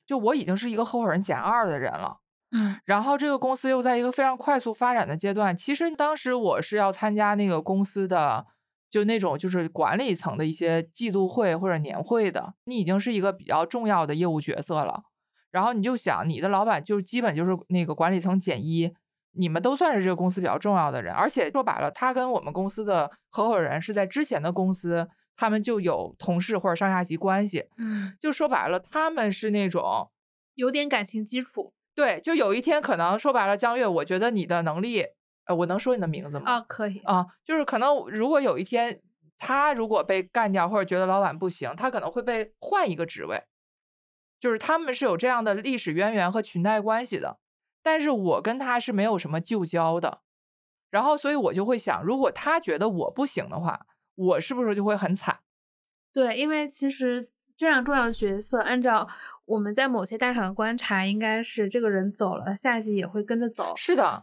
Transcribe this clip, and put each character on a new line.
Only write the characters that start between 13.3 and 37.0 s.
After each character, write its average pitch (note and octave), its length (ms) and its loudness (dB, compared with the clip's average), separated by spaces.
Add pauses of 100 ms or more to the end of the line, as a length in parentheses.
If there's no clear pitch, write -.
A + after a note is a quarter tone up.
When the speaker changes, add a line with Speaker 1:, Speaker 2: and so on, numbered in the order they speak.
Speaker 1:
比 F#3+ 100 -20
较 D#3+ 220 2
重 A#3 220 -4
要 F3 180 2
的 D3 80 -2
业 E3+ 140 2
务 D#3 120 0
角 D3+ 220 -4
色 D#3 240 -2
了。 - 200 -6 (440)
然 F#3 140 0
后 A#3+ 80 2
你 A3 100 0
就 B3 140 0
想， C3+ 320 0
你 C#3 140 -2
的 F#3+ 80 2
老 G3+ 160 4
板 E3+ 180 2
就 G#3 180 0
基 A#3+ 200 -4
本 G#3+ 120 2
就 D#3+ 120 0
是 F#3 120 2 (120)
那 F3+ 140 2
个 D#3 120 -4
管 E3 160 2
理 F#3 80 2
层 F#3 180 2
减 E3 260 -2
一， E3 300 0 (380)
你 F3 160 0
们 D#3+ 120 0
都 B3+ 160 2
算 D#4 200 4
是 F#3+ 80 2
这 F#3 60 2
个 F3 60 0
公 F3+ 140 0
司 F#3 120 -2
比 F3+ 40 0
较 B2 120 2
重 G3+ 180 2
要 D3+ 160 2
的 B2+ 100 -4
人， F2 100 -6
而 G3 160 2
且 F3+ 220 0
说 C4 140 0
白 - 160 -2
了， D3 100 0
他 B3+ 240 -2
跟 B3+ 200 -2
我 G3+ 60 0
们 D3 140 -8
公 F#3+ 160 -2
司 A3 140 -8
的 F3 260 2 (200)
合 G#3+ 180 0
伙 A3 120 2
人 D3+ 220 -2
是 G#3+ 120 -6
在 G3+ 120 2
之 C#4+ 200 -2
前 D#3+ 180 -2
的 E3+ 80 0
公 F#3 220 2
司， E3+ 360 -2 (280)
他 A3+ 120 2
们 G#3+ 140 0
就 A3+ 160 0
有 D3 400 -2
同 F3 200 0
事 G#3 180 -2
或 G3+ 120 0
者 E3+ 60 2
上 G3 120 0
下 F#3 140 2
级 F3 140 -4
关 G3 320 2
系。 F3+ 300 -6
Speaker 2:
嗯。 G#3+ 420 -6
Speaker 1:
就 D#4 120 -2
说 D4+ 160 0
白 E3 200 0
了， F3 100 0
他 D#4 320 -2
们 A#3 220 0
是 G#3+ 180 -4
那 G#3 200 0
种 A2 420 -4 (440)
Speaker 2:
有 B3+ 140 0
点 C#4+ 180 -2
感 B3 160 0
情 G#3+ 220 -6
基 B3 160 -6
础。 - 320 -10 (220)
Speaker 1:
对， A#3+ 260 2
就 E4 140 -2
有 G#3+ 180 2
一 A#3+ 60 0
天 D4+ 220 2
可 A#3+ 160 0
能 F3 200 2
说 C#4 140 0
白 A3 160 2
了， G3+ 100 2
江 A#3 200 0
月， A#3+ 100 2
我 D#3+ 180 0
觉 F#3 140 0
得 A#3 100 2
你 G3+ 160 -2
的 F3 160 0
能 E3 200 -2
力， A3+ 240 0 (400)
呃， F3+ 100 0
我 F3 100 2
能 F3+ 140 -2
说 B3+ 160 0
你 G#3 60 -2
的 E3+ 60 -2
名 D3 220 -4
字 C#3+ 100 -6
吗？ B3 120 -2
Speaker 2:
啊， A#3 160 -2
可 G#3+ 220 -6
以。 G3 160 -8